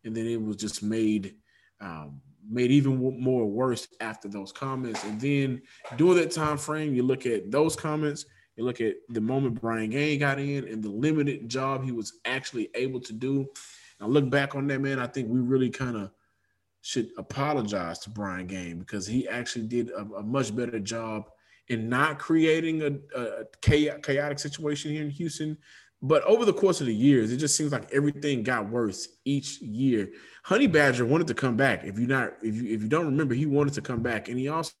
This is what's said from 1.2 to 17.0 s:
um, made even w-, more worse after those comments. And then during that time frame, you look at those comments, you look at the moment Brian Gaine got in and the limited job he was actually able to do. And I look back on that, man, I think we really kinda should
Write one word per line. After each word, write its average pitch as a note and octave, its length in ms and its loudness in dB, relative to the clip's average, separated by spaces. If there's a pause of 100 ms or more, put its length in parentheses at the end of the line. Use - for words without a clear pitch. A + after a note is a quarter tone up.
um, D2+ 420 -12 (260)
made B2 220 2
even C3+ 240 6
w-, B2+ 260 -2
more B2+ 240 2
worse A#2 440 -2 (120)
after G#2+ 280 -8
those G2+ 240 -10
comments. B2+ 520 -6
And G#2+ 160 -6
then C3+ 400 0 (360)
during F3 200 8
that E3+ 140 4
time D3+ 260 0
frame, D3+ 380 -2
you B2 80 2
look B2+ 240 0
at G#2 240 -2
those D3+ 260 4
comments, D3+ 480 -2 (320)
you A2+ 80 -4
look A#2+ 160 -2
at A2 140 2 (160)
the A#2 100 -2
moment B2 400 0
Brian A2+ 300 -2
Gaine C#3+ 280 0
got C#3 200 2
in C#3 280 -4
and A2 160 -8
the G#2+ 60 -6
limited C#3 580 0
job C3 380 -2
he C3 80 -4
was A2+ 320 -8
actually B2 500 -4
able B2+ 260 -2
to B2 120 -12
do. C3 280 0
And C3+ 80 -4 (520)
I G#2 60 -6
look C3+ 240 4
back C#3 240 2
on C#3 140 -2
that, C#3 120 -2
man, C#3 180 0
I B2 100 -4
think B2 200 -4
we B2+ 120 2
really B2+ 280 4
kinda A#2 420 -6 (720)
should A#2 360 -2